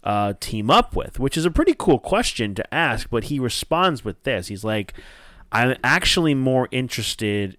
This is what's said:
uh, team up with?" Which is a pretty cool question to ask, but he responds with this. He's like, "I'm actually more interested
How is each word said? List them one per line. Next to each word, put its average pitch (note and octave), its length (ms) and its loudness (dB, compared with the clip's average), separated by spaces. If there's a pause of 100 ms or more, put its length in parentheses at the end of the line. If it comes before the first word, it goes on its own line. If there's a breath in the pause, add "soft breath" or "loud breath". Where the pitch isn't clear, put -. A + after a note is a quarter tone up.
uh, G#2 380 0
team G#2+ 280 -4
up G#3+ 280 4
with?" - 200 -6
Which C3 200 -2
is D#3+ 80 0
a E3+ 60 2
pretty D#4+ 260 2
cool C#3+ 200 4
question B2 580 -2
to - 180 -8
ask, C3+ 360 0
but A2+ 160 -2
he C#3+ 140 -4
responds D#3 640 0
with G#2 200 -8
this. G2+ 240 -2
He's G2+ 180 -10
like, G#2+ 280 -2 (600 loud breath)
"I'm B2 280 2
actually D#3 540 2
more C3 360 2
interested G#2 880 -4